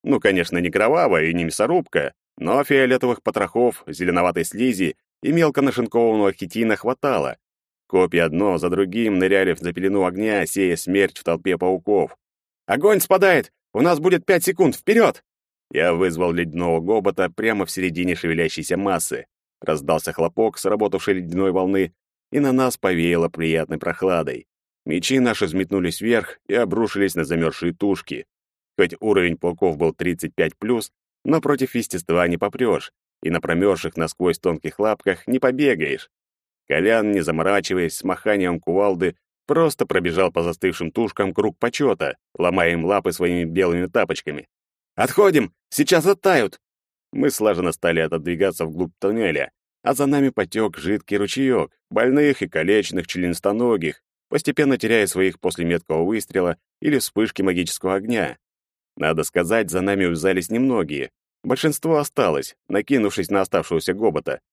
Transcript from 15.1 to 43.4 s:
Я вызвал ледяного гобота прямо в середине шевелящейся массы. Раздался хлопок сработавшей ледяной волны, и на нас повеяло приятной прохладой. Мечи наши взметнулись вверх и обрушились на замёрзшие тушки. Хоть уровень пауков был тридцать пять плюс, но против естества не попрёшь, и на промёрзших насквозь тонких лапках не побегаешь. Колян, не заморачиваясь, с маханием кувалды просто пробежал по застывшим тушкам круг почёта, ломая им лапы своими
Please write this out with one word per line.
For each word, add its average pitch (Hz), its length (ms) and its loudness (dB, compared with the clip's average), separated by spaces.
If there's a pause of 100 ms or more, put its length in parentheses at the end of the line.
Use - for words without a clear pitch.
Я 85 220 2
вызвал 87 400 0
ледяного 85 480 -2
гобота 92 500 0
прямо 98 360 -2
в - 40 -14
середине 90 440 -2
шевелящейся 82 640 -2
массы. 95 500 -4 (340)
Раздался 78 520 -2
хлопок 90 460 -2
сработавшей 98 560 0
ледяной 90 380 -2
волны, 92 420 0 (380)
и 147 80 0
на 135 120 0
нас 127 240 0
повеяло 85 520 0
приятной 80 500 -2
прохладой. 82 680 -2 (380)
Мечи 90 360 -2
наши 113 260 0
взметнулись 90 540 -2
вверх 113 480 -2
и 98 60 -2
обрушились 101 600 0
на 82 100 -2
замёрзшие 82 480 -2
тушки. - 540 -4 (500)
Хоть 90 240 0
уровень 92 360 2
пауков 87 400 -2
был 78 180 0
тридцать 87 400 -6
пять 82 220 -2
плюс, 113 340 -4 (340)
но 156 160 2
против 139 340 0
естества 87 520 0
не 87 100 0
попрёшь, 101 540 -2 (320)
и 82 80 -4
на 82 100 -2
промёрзших 85 560 0
насквозь 82 440 -2
тонких 80 400 -4
лапках 101 480 -2
не 127 100 0
побегаешь. 123 720 0 (580)
Колян, 104 440 2
не 98 80 0
заморачиваясь, 85 760 0
с - 80 -12
маханием 92 560 0
кувалды 92 580 0 (300)
просто 160 400 2
пробежал 87 460 0
по 85 100 0
застывшим 85 480 -2
тушкам 101 420 -2
круг 104 260 -2
почёта, 101 580 -2 (180)
ломая 87 380 2
им 82 120 -2
лапы 92 280 0
своими 87 320 0